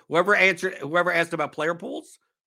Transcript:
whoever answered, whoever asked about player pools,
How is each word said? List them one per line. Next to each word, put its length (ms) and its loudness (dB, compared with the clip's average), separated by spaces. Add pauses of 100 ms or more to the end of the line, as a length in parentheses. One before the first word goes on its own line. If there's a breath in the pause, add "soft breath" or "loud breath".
whoever 280 2
answered, 400 2
whoever 360 0
asked 220 0
about 180 -4
player 240 -4
pools, 440 -12 (280)